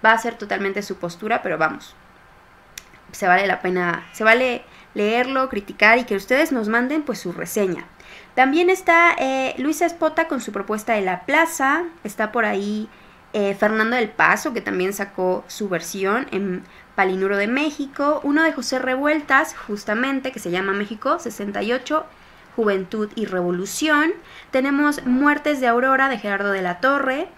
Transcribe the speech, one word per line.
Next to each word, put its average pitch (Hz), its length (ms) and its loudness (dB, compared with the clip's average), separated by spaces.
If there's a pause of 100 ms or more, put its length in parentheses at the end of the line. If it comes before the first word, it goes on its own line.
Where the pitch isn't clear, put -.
Va 220 80 8
a 226 60 4
ser 233 180 -6
totalmente 196 460 -4
su 202 140 -8
postura, 214 460 -4
pero 165 160 -4
vamos, - 360 -4 (1160)
se 196 160 -2
vale 185 180 4
la 185 140 0
pena, 180 520 -2
se 220 120 -6
vale 240 400 4 (300)
leerlo, 247 560 0
criticar 214 480 4
y 247 60 0
que 214 120 -2
ustedes 277 360 2
nos 226 160 -2
manden, 254 340 0
pues, 254 160 -6
su - 140 -8
reseña. 185 520 -2 (500)
También 294 360 4
está, 339 480 4
eh, 262 400 -2
Luisa 302 260 0
Espota 330 420 0
con 285 140 -4
su 214 100 -10
propuesta 214 440 -4
de 202 80 0
La 185 240 -4
Plaza, 311 580 2 (200)
está 214 280 -4
por 233 140 0
ahí, 208 420 -2 (460)
eh, 202 200 0
Fernando 220 420 2
del 233 120 0
Paso, 208 460 0
que 202 80 -4
también 190 320 -2
sacó 196 540 -2
su 208 200 -8
versión 196 640 -2
en 185 340 -4 (300)
Palinuro 190 420 2
de 202 100 2
México, 285 760 0
uno 285 200 2
de 320 100 4
José 254 260 -4
Revueltas, 277 760 0
justamente, 254 800 -4
que 226 60 -12
se 180 120 -6
llama 190 220 -2
México 208 460 -2
sesenta 202 440 -6
y 214 100 -2
ocho, 302 340 -2 (480)
Juventud 208 600 0
y 220 100 -2
Revolución. 196 880 0 (380)
Tenemos 277 560 2
Muertes 294 540 2
de 254 80 2
Aurora, 262 420 4
de 240 80 -4
Gerardo 202 320 -2
de 190 100 0
la 180 200 -4
Torre 277 580 0